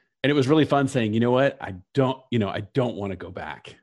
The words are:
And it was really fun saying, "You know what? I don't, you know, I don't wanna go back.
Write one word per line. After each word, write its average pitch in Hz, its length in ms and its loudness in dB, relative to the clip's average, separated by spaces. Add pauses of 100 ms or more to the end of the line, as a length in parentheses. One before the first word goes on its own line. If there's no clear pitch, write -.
(240)
And 131 60 4
it 147 40 0
was 131 140 2
really 156 160 6
fun 139 240 2
saying, 113 260 0
"You 113 60 0
know 120 100 2
what? 131 300 2
I 98 140 -10 (180)
don't, 131 260 0 (120)
you 120 80 0
know, 101 100 0
I - 120 -6
don't 117 360 -4
wanna 98 180 -6
go 90 160 -12
back. 78 520 -14